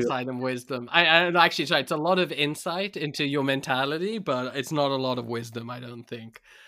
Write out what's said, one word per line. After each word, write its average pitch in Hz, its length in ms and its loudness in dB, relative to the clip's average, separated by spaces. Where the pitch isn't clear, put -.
insight 123 260 -2
and 127 120 -6
wisdom. 123 520 -4
I, 170 140 6
I, 170 380 6
actually, 170 220 2
sorry, 151 140 2
it's 131 100 -4
a 165 60 2
lot 175 240 4
of 165 100 2
insight 165 640 -2
into 151 280 -2
your 143 180 2
mentality, 139 760 0
but 127 380 -2
it's 139 140 -4
not 143 220 2
a 135 40 0
lot 131 220 -2
of 120 80 -6
wisdom, 117 440 -8
I 123 100 -10
don't 120 240 -14
think. 113 360 -14